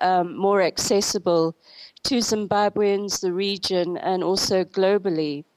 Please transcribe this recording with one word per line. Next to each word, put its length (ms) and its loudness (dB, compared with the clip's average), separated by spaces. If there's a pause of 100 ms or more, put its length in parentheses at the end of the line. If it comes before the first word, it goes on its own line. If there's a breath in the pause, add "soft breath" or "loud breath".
um, 340 0
more 280 2
accessible 920 0 (480 loud breath)
to 120 -2
Zimbabweans, 1080 0
the 100 -2
region, 640 -2
and 260 -2
also 400 0
globally. 800 0 (120)